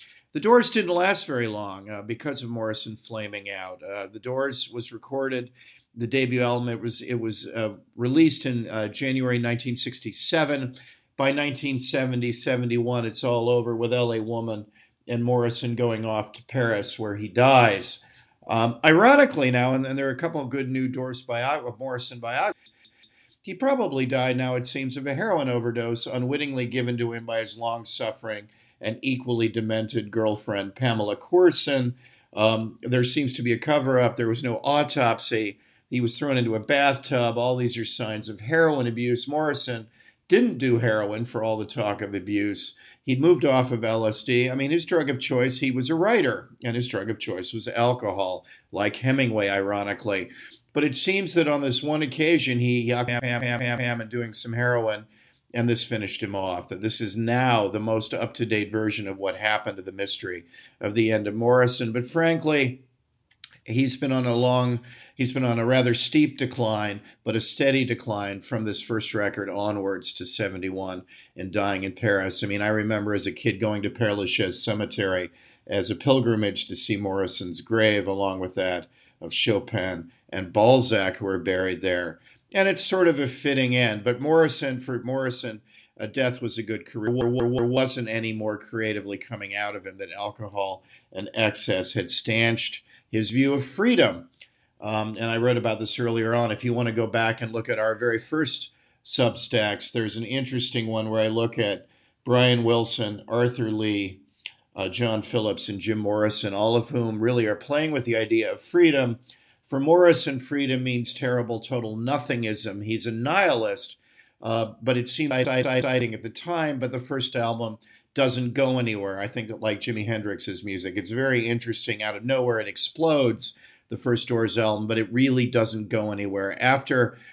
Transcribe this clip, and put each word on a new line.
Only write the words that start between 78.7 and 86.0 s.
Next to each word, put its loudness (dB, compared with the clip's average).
of -10
Chopin -2
and -8
Balzac, 4
who -4
are -2
buried -2
there. -2
And 4
it's 0
sort 4
of 4
a 0
fitting 0
end. 2
But 0
Morrison, 2
for -6
Morrison, -4
a -10